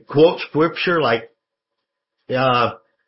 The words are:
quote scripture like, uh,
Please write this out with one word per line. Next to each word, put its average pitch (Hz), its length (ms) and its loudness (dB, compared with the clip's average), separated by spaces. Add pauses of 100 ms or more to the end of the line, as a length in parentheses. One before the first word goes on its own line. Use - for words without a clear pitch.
quote 156 340 2
scripture 165 600 -2
like, 117 300 -2 (1000)
uh, 123 440 0 (360)